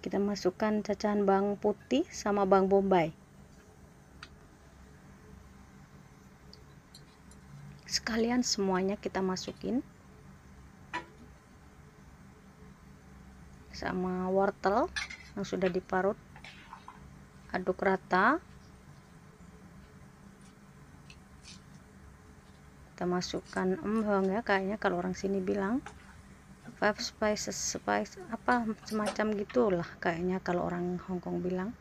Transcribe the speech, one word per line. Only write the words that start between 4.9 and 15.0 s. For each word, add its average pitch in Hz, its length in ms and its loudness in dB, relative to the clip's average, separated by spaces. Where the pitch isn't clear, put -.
Sekalian 233 560 0
semuanya 190 560 0
kita - 240 -4
masukin. 190 640 -4
Sama 185 640 -4
wortel 202 560 2